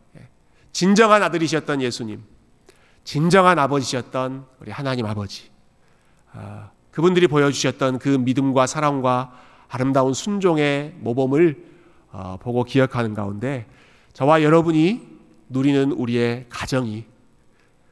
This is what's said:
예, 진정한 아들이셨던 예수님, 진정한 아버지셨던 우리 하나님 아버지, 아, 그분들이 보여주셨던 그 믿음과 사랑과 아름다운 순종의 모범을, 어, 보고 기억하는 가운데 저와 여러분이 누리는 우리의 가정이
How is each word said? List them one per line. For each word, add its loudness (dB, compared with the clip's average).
예, -20
진정한 4
아들이셨던 -2
예수님, -8
진정한 4
아버지셨던 -4
우리 -16
하나님 -6
아버지, -8
아, -16
그분들이 4
보여주셨던 0
그 -4
믿음과 2
사랑과 -2
아름다운 0
순종의 -2
모범을, 0
어, -12
보고 -2
기억하는 0
가운데 -8
저와 2
여러분이 2
누리는 0
우리의 -2
가정이 -6